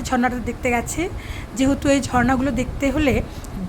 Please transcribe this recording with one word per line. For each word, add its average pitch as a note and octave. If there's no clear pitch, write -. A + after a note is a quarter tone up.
ঝর্ণাটা B3
দেখতে A#3+
গেছি, A#3
যেহেতু C4+
এই C#4
ঝর্ণাগুলো B3+
দেখতে -
হলে C#4+